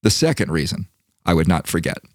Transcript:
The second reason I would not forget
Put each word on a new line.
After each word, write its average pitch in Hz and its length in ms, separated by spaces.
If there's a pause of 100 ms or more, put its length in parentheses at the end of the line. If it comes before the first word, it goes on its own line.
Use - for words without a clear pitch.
The 107 80
second 156 420
reason - 360 (360)
I 87 100
would 78 140
not 87 200
forget - 300 (160)